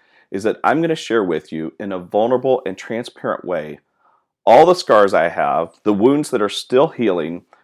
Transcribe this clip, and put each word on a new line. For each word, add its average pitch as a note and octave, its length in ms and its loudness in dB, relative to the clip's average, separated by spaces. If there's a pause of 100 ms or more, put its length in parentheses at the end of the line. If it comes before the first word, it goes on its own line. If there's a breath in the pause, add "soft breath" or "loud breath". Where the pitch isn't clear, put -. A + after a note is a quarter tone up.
(300 soft breath)
is F#2+ 140 -8
that G#2+ 200 -2
I'm C3 180 0
gonna D#3+ 140 -2
share A2+ 280 -2
with D#2+ 280 -6
you D#2 280 -10
in G2+ 120 -12
a F#2 80 -8
vulnerable A#2+ 680 -2
and F#2+ 120 -8
transparent - 680 -10
way D#2 360 -8 (680)
all B2 200 8
the F3+ 100 6
scars G#2 380 2
I E2+ 160 2
have, D#2+ 540 -4
the G#2+ 100 2
wounds C#3 380 2
that A#2 100 -2
are G#2 80 -2
still C#3 400 0
healing F2 560 -4 (180 soft breath)